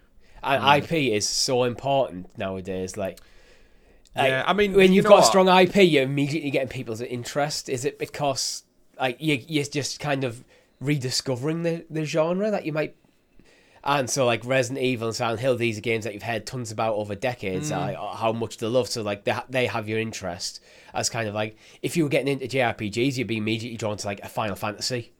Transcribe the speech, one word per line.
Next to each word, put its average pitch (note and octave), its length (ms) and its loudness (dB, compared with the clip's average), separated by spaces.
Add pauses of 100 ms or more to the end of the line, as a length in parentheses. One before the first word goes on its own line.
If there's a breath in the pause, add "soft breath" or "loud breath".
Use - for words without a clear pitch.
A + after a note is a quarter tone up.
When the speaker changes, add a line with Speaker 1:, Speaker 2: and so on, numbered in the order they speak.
(420 soft breath)
Speaker 1:
And C3+ 200 2
Speaker 2:
Mm. B2+ 40 4
Speaker 1:
I C#3+ 140 8
P C#3 320 0
is G#2 160 0
so B2+ 360 0
important A#2+ 720 -2
nowadays. F#2+ 580 -6
Like, F#2+ 220 -6 (960 soft breath)
like, C#3 160 2
Speaker 2:
Yeah, C3 160 0
I F3 60 2
mean, G3 220 2
Speaker 1:
when F#3+ 160 8
Speaker 2:
you F#3 60 8
Speaker 1:
you've G3 80 6
Speaker 2:
know G#3+ 60 8
Speaker 1:
got G3+ 80 12
Speaker 2:
what? - 80 8
Speaker 1:
strong F#3+ 220 6
I F#3 180 8
P, G3 160 4
you're D3 220 6
immediately C#3+ 460 -2
getting C3+ 180 0
people's A#2 320 -8
interest. B2+ 680 -6
Is B2+ 160 -4
it C#3+ 140 -4
because, - 640 -4 (380)
like, C3 200 -2
you, D3 280 0
you're D3 160 0
just C#3+ 340 -6
kind C#3 260 -2
of B2 200 -6 (360 soft breath)
rediscovering C3+ 840 -2
the, E3 260 -2
the D#3 140 -4
genre E3 460 0
that G3+ 140 -4
you D3+ 80 -4
might? D3+ 240 -4 (880 soft breath)
And C#3 260 0
so, C3+ 160 2
like, A2+ 180 0
Resident C3 400 0
Evil A2+ 240 0
and G#2+ 80 -4
Silent A#2 240 -2
Hill, B2+ 160 2
these A2+ 220 0
are - 20 -10
games A2+ 240 -2
that G#2+ 100 -6
you've G2+ 100 -12
heard A2+ 220 -4
tons A#2+ 260 -8
about A2 240 0
over G#2 180 -4
decades, G2 560 -4
Speaker 2:
Mm. F#2+ 260 -4
Speaker 1:
uh, F#2 200 -8
how A2+ 160 0
much A2+ 260 -6
they A2+ 80 -4
love. A#2+ 220 2
So, A#2 140 -6
like, G2+ 220 -4
they A#2 80 0
ha-, - 160 -4
they B2+ 180 0
have G#2+ 220 -4
your A2 120 -2
interest F#2+ 600 -8 (340 loud breath)
as A#2 140 -2
kind A2+ 200 -4
of, G2+ 60 -8
like, A2 220 -4 (260 loud breath)
if C#3+ 140 -2
you E3 80 4
were C3+ 60 -2
getting C#3 180 2
into C3 200 -2
J C3 140 0
R A2+ 120 2
P G#2+ 160 -6
Gs, B2 280 0
you'd G#2 100 -2
be A2+ 80 -2
immediately A2 400 -4
drawn G#2 200 -4
to, G2+ 100 -8
like, G2+ 140 -6
a G2 80 -14
Final G#2+ 280 -4
Fantasy. A2+ 640 -6